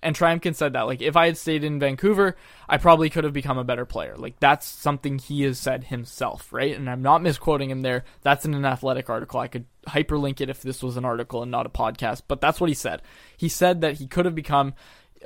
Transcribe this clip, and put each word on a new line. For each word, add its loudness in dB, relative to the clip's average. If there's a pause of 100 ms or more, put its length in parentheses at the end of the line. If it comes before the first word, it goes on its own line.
And -2
Tryamkin 2
said 0
that, -2
like, -4
"If 0
I 8
had 2
stayed -2
in -4
Vancouver, 2 (340)
I 2
probably 6
could -2
have -2
become -2
a -2
better -4
player." -8
Like, -12
that's 6
something -2
he -4
has 0
said -4
himself, -8
right? -2
And -6
I'm -6
not 6
misquoting 0
him -6
there. -2 (180)
That's 4
in -2
an -2
Athletic -2
article. -6
I -4
could -12 (200)
hyperlink -2
it -4
if -12
this -8
was -4
an -4
article -4
and -8
not -2
a -14
podcast, -4
but -4
that's 2
what 2
he 0
said. -6 (360)
He -4
said 2
that 0
he -12
could 0
have -2
become, 0 (520)